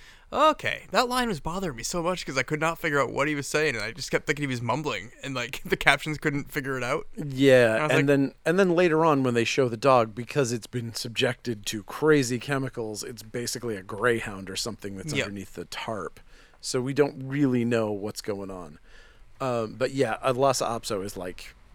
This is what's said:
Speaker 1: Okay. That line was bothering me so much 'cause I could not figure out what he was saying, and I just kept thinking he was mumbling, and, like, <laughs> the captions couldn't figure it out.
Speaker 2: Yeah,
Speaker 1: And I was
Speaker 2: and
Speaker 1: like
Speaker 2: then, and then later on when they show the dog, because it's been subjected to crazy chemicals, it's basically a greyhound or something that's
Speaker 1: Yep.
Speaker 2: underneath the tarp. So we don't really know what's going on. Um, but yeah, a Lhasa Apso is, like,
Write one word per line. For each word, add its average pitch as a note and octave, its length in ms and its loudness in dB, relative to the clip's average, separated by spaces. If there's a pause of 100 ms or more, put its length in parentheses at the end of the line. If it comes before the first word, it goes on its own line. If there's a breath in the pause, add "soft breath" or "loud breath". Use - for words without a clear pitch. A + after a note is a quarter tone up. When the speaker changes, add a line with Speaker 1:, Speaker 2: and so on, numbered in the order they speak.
(340 soft breath)
Speaker 1:
Okay. - 580 2
That A#3+ 160 2
line B3 220 0
was F3 100 -4
bothering E3 380 -6
me A#2 60 -10
so F3 200 -4
much F3+ 220 -2
'cause C#3 120 -4
I B2+ 60 2
could D3+ 160 -4
not D#3+ 180 -2
figure D3 220 0
out A2+ 140 0
what C3+ 160 0
he D3+ 60 -2
was C#3+ 120 -6
saying, D3+ 280 0
and G#2+ 100 -4
I A2+ 80 -6
just - 180 -10
kept G#3+ 160 0
thinking D3 160 -2
he C#3+ 40 -2
was B2 140 -4
mumbling, A#2+ 500 -2 (120)
and, C#3 100 -6
like, A#2+ 280 -6
<laughs> - 40 -10
the F#3+ 120 0
captions D3 400 2
couldn't C#3+ 340 -2
figure C3+ 260 -4
it B2 60 -6
out. C3 320 -4
Speaker 2:
Yeah, C3 600 6
Speaker 1:
And A2+ 40 2
I D#3 40 0
was D3+ 80 2
Speaker 2:
and C3 80 4
Speaker 1:
like C#3 80 2
Speaker 2:
then, C#3 260 4 (120)
and E3 140 4
then F#3 160 6
later D#3+ 300 4
on C#3+ 180 4
when B2+ 100 2
they A#2 120 4
show B2+ 240 2
the A2+ 80 -6
dog, A#2 360 4
because A#2+ 380 -2
it's A#2+ 160 -4
been A#2 260 -6
subjected A#2 760 -4
to G#2+ 160 -6
crazy C#3 540 2
chemicals, B2 640 -4
it's A2+ 220 -12
basically A#2 540 -6
a F#2+ 60 -10
greyhound G#2 680 -2
or F#2+ 80 -8
something G2+ 400 -8
that's D3 160 -8
Speaker 1:
Yep. C3 140 -2
Speaker 2:
underneath G2+ 260 -10
the F2 100 -10
tarp. F#2+ 560 -10 (400 soft breath)
So - 220 -4
we C3 120 -4
don't C#3+ 220 4 (100)
really C3 380 2
know A2+ 300 2
what's G2+ 260 -6
going G2 320 -6
on. F2 280 -14 (600 soft breath)
Um, A#2 380 -2
but B2+ 140 0
yeah, C3 300 0
a C3 120 2
Lhasa C3 320 2
Apso A2 400 -4
is, G2+ 100 -10
like, F2+ 380 -10 (220)